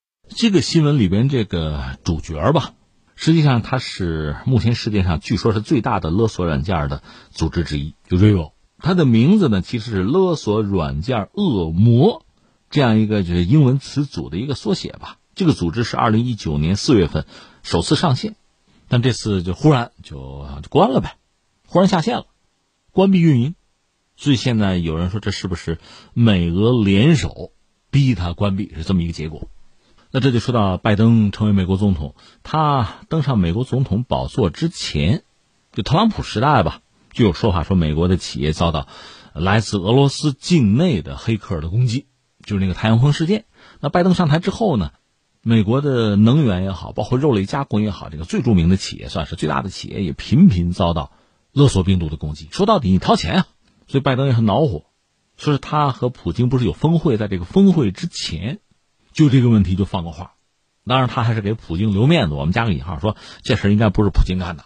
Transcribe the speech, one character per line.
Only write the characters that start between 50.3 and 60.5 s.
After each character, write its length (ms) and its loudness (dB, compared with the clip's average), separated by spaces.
频 240 2
遭 200 0
到 200 -6
勒 160 4
索 160 2
病 160 2
毒 80 -4
的 80 -6
攻 180 -8
击。 160 -18
说 160 0
到 140 2
底 100 -2
你 80 4
掏 160 2
钱 280 0
啊， 40 -4
所 140 -2
以 20 -12
拜 140 0
登 100 -2
也 60 2
很 120 2
恼 220 2
火， 200 -6
说 160 -2
是 80 0
他 320 -2
和 160 -4
普 240 -6
京 160 0
不 100 0
是 60 0
有 80 0
峰 260 0
会， 180 0
在 120 -4
这 100 -6
个 60 -8
峰 280 4
会 200 0
之 160 -10
前 500 -8
就 180 4
这 100 6
个 80 4
问 160 4
题 120 0
就 80 -2
放 200 -6
过 80 -12
话。 220 -18